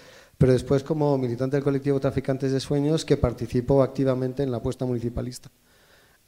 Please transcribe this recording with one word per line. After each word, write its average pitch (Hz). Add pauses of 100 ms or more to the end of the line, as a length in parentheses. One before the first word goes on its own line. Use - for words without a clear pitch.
(380)
Pero 131
después, 131
como 147
militante 127
del 139
colectivo 139
Traficantes 135
de 135
Sueños, 151
que 147
participó 123
activamente 127
en 135
la 120
apuesta 123
municipalista. 120 (800)